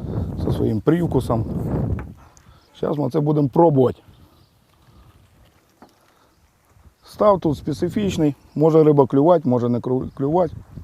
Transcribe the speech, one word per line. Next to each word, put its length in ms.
зі 60
своїм 300
привкусом. 640
Зараз 160
ми 120
це 100
будемо 280
пробувати. 520
Став 340
тут 180
специфічний, 760
може 280
риба 240
клювати, 420
може 200
не 100
кру-, 340
клювати. 420